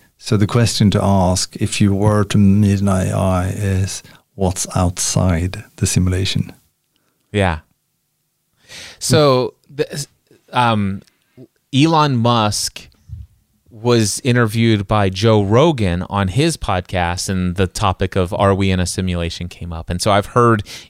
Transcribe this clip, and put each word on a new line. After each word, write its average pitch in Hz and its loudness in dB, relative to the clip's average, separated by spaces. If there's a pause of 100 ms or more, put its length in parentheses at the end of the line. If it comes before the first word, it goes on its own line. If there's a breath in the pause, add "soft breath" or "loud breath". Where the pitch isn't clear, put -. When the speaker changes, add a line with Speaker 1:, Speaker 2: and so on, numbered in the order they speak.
(180 soft breath)
Speaker 1:
"So - -2
the 101 2
question 110 2
to 104 2
ask 95 0
if - -4
you 98 4
were 104 2
to - 0
meet 98 4
an 98 0
A 95 0
I 95 0
is, 98 -4 (320 loud breath)
what's 92 -4
outside 92 -2 (140)
the 95 0
simulation?" 92 -2 (800)
Speaker 2:
Yeah. 92 -2 (1400 loud breath)
So, 139 2 (200)
the, 143 -8 (460)
um, 107 0 (680)
Elon 151 4
Musk 113 -2 (800)
was 113 0
interviewed 113 2
by 107 2
Joe 101 2
Rogan 107 2
on 98 -2
his 156 0
podcast, 87 -4
and 90 -2
the 92 0
topic 95 -4
of 92 -2
"Are 98 2
we 98 0
in 92 0
a 90 0
simulation?" 87 -6
came 87 -14
up. 82 -12
And 87 -4
so 107 2
I've 101 2
heard 117 2 (260 loud breath)